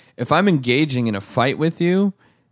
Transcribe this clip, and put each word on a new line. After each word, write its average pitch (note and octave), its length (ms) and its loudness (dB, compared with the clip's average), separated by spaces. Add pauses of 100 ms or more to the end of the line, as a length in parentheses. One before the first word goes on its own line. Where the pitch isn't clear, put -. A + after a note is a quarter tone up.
(180)
if A#2+ 140 -4
I'm F3+ 160 4
engaging C3 600 0
in G#2 80 -2
a G2 60 -4
fight B2+ 360 -2
with D#3+ 240 -2
you, F#3+ 320 0 (380)